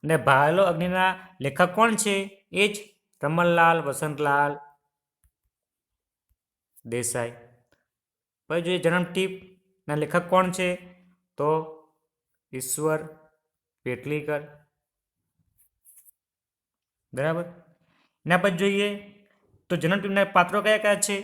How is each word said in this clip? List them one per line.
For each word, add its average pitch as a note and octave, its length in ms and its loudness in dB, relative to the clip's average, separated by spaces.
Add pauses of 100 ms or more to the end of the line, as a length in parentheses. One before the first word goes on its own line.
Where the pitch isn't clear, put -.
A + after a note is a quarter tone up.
અને D#3 140 2
ભરેલો C#3+ 460 4
અગ્નિના F3+ 480 0 (300)
લેખક F3 340 0
કોણ A3 200 2
છે? G3+ 200 0 (360)
એ G3+ 220 0
જ - 20 -10 (480)
રમણલાલ E3 580 4
વસંતલાલ C#3+ 720 0 (2250)
દેસાઈ. A#2 480 -4 (1160)
પછી E3+ 120 0
જોઈએ F3 160 -2
જન્મટીપના F3 1160 -4
લેખક E3+ 340 -2
કોણ F#3 220 4
છે? F#3 160 -2 (680)
તો D3 120 0 (1040)
ઈશ્વર D3+ 460 -2 (840)
પેટલીકર, D3 580 -6 (2750)
બરાબર? D#3+ 320 -2 (800)
એના E3+ 120 2
પછી F3+ 200 0
જોઈએ G3+ 320 0 (800)
તો F3+ 60 -2
જન્મટીપના G3 500 0
પાત્રો F#3+ 360 2
કયા G#3+ 160 2
કયા G#3 180 2
છે? G3+ 280 -2